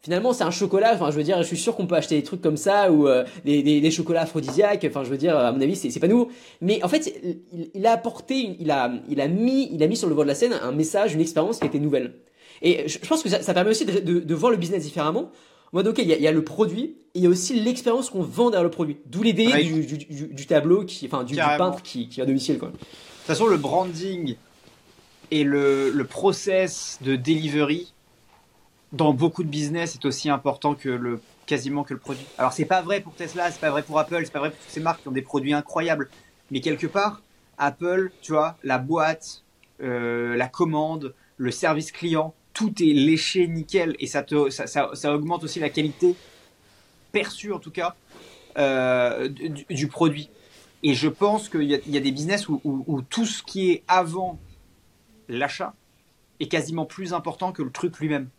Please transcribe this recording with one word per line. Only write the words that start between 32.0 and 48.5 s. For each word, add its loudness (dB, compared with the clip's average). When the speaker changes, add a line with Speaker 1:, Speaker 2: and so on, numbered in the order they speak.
Speaker 2:
produit. -10
Alors, 2
c'est -2
pas 2
vrai -4
pour -18
Tesla, -4
c'est -14
pas 0
vrai 0
pour -2
Apple, -2
c'est -12
pas -8
vrai -2
pour -10
toutes -20
ces -8
marques -2
qui -12
ont -6
des -2
produits -2
incroyables. -2
Mais -4
quelque -4
part, -2
Apple, -2
tu -6
vois, 0
la 0
boîte, -2
euh, -4
la 0
commande, -2
le -4
service -2
client, -2
tout -2
est 6
léché 2
nickel -2
et -6
ça -4
te, 2
ça, -6
ça, -2
ça -2
augmente -4
aussi -8
la -2
qualité 2
perçue, -4
en -6
tout -16
cas, -6